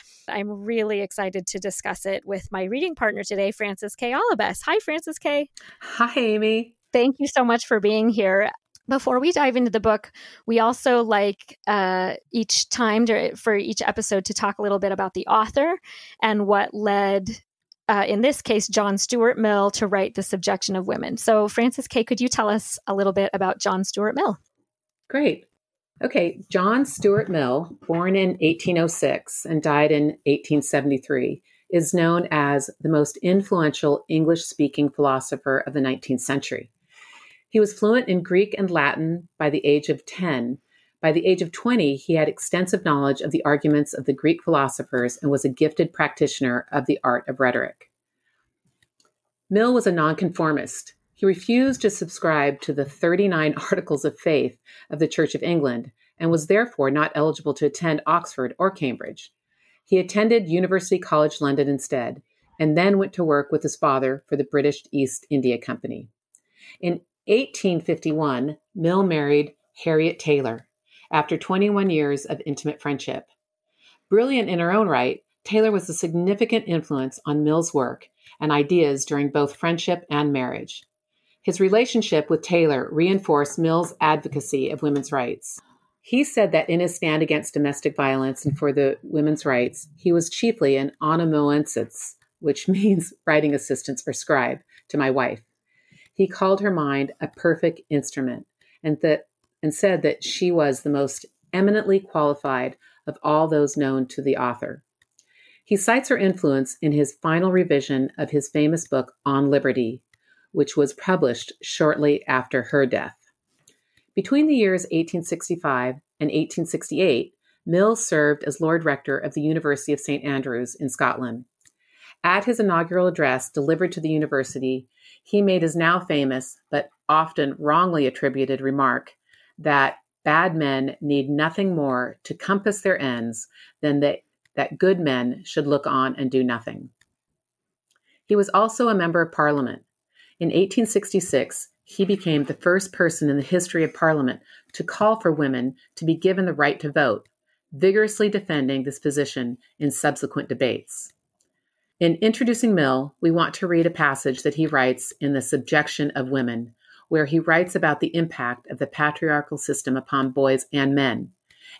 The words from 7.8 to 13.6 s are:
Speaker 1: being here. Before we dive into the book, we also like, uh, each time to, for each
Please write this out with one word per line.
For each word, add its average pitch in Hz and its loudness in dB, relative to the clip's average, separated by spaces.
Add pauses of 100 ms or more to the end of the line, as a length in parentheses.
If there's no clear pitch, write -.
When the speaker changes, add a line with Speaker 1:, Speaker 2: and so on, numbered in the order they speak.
Speaker 1:
being 214 2
here. 196 2 (380)
Before 254 0
we 311 2
dive 269 2
into 247 2
the 220 0
book, 214 0 (360)
we 226 2
also 240 2
like, 208 -2
uh, 185 0 (180)
each - -2
time 226 2
to, 220 0
for 220 0
each 202 -4